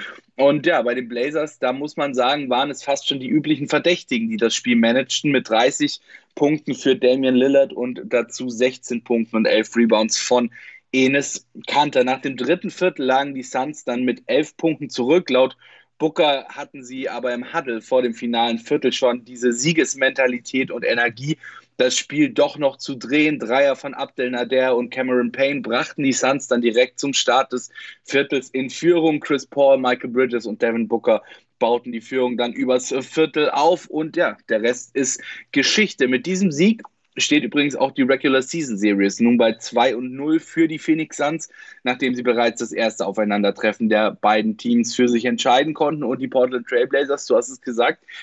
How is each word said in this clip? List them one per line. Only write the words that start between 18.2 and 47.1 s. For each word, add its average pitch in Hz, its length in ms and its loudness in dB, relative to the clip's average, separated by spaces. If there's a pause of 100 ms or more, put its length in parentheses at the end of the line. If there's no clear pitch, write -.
Viertel 139 340 0
schon 123 320 0
diese 123 280 -2
Siegesmentalität 131 1160 0
und 120 140 -8
Energie, 120 520 -2 (400)
das 127 200 2
Spiel 147 340 0
doch 143 260 0
noch 143 220 -2
zu 143 160 -10
drehen. 143 440 0
Dreier 131 380 2
von 139 180 -12
Abdel 131 360 -6
Nader 127 460 0
und 120 140 -2
Cameron 127 400 0
Payne 135 300 -2
brachten 123 440 -4
die 131 80 2
Suns 131 360 0
dann 120 140 0
direkt 120 360 2
zum 139 140 -4
Start 127 400 0
des 127 180 -8 (340)
Viertels 139 460 -2
in 131 200 -6
Führung. 160 500 2
Chris 143 240 -2
Paul, 139 340 4
Michael 127 320 -2
Bridges 117 360 0
und 107 160 -8
Devin 117 260 0
Booker 110 340 2 (360)
bauten 120 340 -2
die 113 80 -8
Führung 123 360 -2
dann 120 160 -2
übers 127 480 -2
Viertel 156 500 0
auf. 165 380 2
Und 156 280 -6
ja, 151 220 0 (100)
der 110 140 0
Rest 127 340 -2
ist 135 240 -2 (320)
Geschichte. 143 560 2
Mit 127 160 0
diesem 185 260 0
Sieg 190 320 2 (380)
steht - 220 2
übrigens 143 320 -2
auch 135 160 0
die 139 120 0
Regular 131 400 2
Season 131 360 -6
Series 98 400 2
nun 120 200 4
bei 113 160 4
zwei 120 420 0
und 127 180 -8
null 156 240 0
für 160 300 0
die 156 100 -8
Phoenix 156 380 -2
Suns, 151 320 -4 (340)
nachdem 127 320 -2
sie 123 80 -6
bereits 117 380 2
das 117 100 -6
erste 110 360 -2
Aufeinandertreffen 104 840 0
der 107 240 2
beiden 107 440 0
Teams 120 380 0
für 123 140 4
sich 120 160 0
entscheiden 127 500 2
konnten. 147 300 -2
Und 127 160 -4
die 131 80 -6
Portland 127 400 0
Trail 123 180 0
Blazers, 139 400 -2